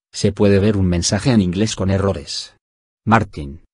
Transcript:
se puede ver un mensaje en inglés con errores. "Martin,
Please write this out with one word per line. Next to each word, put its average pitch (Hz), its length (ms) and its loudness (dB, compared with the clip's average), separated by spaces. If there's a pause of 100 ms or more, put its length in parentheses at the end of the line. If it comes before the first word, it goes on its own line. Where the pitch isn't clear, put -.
(120)
se 101 200 -2
puede 101 260 4
ver 104 180 2
un 95 100 2
mensaje 90 440 0
en 113 100 4
inglés 92 360 -2
con 98 140 -2
errores. 95 640 -4 (500)
"Martin, 87 560 -2 (140)